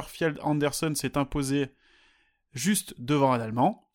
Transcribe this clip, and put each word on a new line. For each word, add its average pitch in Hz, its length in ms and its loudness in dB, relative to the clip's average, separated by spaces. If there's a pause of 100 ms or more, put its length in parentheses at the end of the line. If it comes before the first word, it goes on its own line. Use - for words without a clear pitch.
Fjeld 156 360 -2
Andersen 151 520 0
s'est - 220 -2
imposé 139 520 -2 (840)
juste 151 460 -2
devant 139 340 4
un 120 60 2
Allemand. 120 560 0